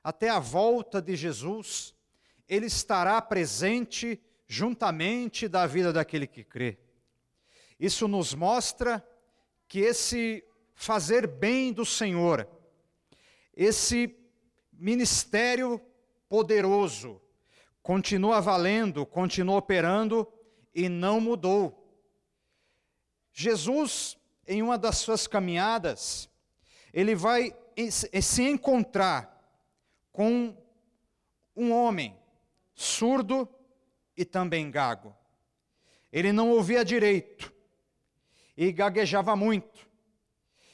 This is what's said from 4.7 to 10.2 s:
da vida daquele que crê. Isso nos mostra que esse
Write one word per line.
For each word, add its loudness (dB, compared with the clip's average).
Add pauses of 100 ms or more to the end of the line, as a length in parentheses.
da 2
vida 0
daquele -2
que -14
crê. -6 (1000)
Isso -2
nos -2
mostra -2 (600)
que -4
esse 0 (300)